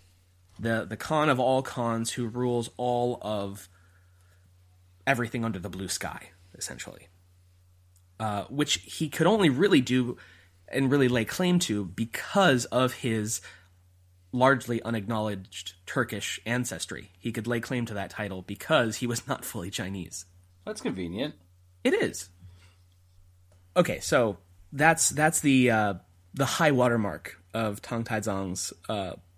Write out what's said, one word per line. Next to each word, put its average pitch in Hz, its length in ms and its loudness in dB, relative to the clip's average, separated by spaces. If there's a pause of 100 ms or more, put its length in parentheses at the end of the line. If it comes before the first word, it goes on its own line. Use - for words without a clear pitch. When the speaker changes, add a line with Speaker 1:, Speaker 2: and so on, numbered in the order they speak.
(580)
Speaker 1:
the, 110 300 0
the 113 80 -8
Khan 156 320 2
of 131 100 4
all 131 240 2
Khans 117 500 -4
who 123 140 -4
rules 120 500 -2
all 123 460 0
of 101 460 -6 (1400)
everything 120 380 0
under 101 140 -4
the 90 100 -8
blue 92 200 -8
sky, - 420 -8 (260)
essentially. - 520 -12 (1120)
Uh, 104 260 -4
which 147 300 -2 (100)
he - 240 -4
could 160 180 2
only 196 240 6
really 156 300 6
do 123 360 0 (520)
and 135 220 0
really 135 180 6
lay 120 160 2
claim 180 340 2
to 104 260 0
because 120 800 2
of 127 280 0
his 110 460 -2 (920)
largely 123 500 4
unacknowledged 107 920 -4 (120)
Turkish - 600 -4
ancestry. 117 720 -4
He 113 140 -4
could 110 140 -6
lay 120 140 0
claim 120 260 -2
to 110 80 -8
that 95 160 -6
title 95 320 -8
because 113 540 2
he 123 100 -4
was 117 220 -4
not - 160 -4
fully 98 260 -8
Chinese. 95 560 -8 (380)
Speaker 2:
That's 214 160 -10
convenient. 143 540 -4 (480)
Speaker 1:
It 269 120 4
is. - 360 -2 (1500)
Okay, - 240 2
so 117 380 2 (340)
that's, 156 380 4
that's 156 300 2
the, 131 300 6
uh, 107 240 2 (400)
the 135 120 2
high 156 260 4
watermark 117 640 2 (140)
of 110 280 -2
Tang 117 220 -4
Taizong's, 98 680 -4 (160)
uh, 98 240 -4 (260)